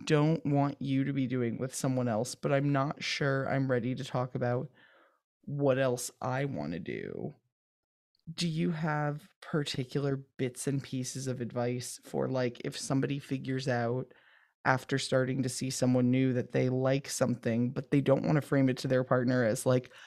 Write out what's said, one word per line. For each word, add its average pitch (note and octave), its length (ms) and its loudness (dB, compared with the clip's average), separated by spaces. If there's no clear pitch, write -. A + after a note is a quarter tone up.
don't D#3 400 4
want C#3+ 360 0
you C3+ 240 0
to C#3+ 80 -4
be C3+ 140 0
doing B2 300 -2
with B2+ 160 -4
someone B2+ 360 0
else, A2+ 260 -2
but - 180 -2
I'm C#3+ 200 2
not C#3 300 -2
sure C3+ 460 -2
I'm C3+ 220 0
ready B2 240 0
to C3 80 -8
talk B2+ 320 -4
about B2+ 340 -2
what C#3 340 2
else B2 320 0
I C3 240 -2
wanna E2+ 340 -4
do." G1+ 540 -8
Do F3 120 -2
you E3 240 0
have D3+ 560 -2
particular C#3 760 -2
bits B2+ 300 -4
and C#3 160 0
pieces C3 440 -6
of B2+ 140 -4
advice A#2+ 600 -4
for, C3+ 260 -2
like, B2+ 340 -2
if C#3+ 140 -6
somebody C#3 420 0
figures C3 480 -4
out A#2+ 460 -2
after C3 340 2
starting C3 440 0
to B2 60 0
see C3 220 -6
someone B2+ 400 4
new C3 220 4
that B2 180 -2
they C3 180 2
like C3 400 0
something, A#2+ 640 0
but C#3 200 -8
they C#3+ 100 4
don't C3+ 240 4
wanna D#3 160 4
frame C3+ 280 2
it B2+ 80 0
to - 100 -6
their B2+ 160 4
partner B2+ 400 2
as, A2+ 220 0
like, B2+ 260 2